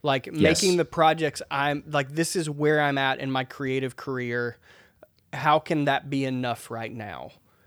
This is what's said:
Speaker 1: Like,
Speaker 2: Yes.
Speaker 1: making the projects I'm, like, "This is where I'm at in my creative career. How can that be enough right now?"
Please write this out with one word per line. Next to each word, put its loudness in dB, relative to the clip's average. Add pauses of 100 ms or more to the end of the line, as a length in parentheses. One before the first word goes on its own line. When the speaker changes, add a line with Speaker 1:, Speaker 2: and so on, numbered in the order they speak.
Speaker 1:
Like, 0
Speaker 2:
Yes. 4
Speaker 1:
making 4
the 2
projects 2 (100)
I'm, 0
like, 0
"This 0
is -2
where 4
I'm 2
at 2
in -4
my 0
creative -4
career. -4 (720)
How 4
can 0
that 0
be -2
enough -6
right -8
now?" -12 (360)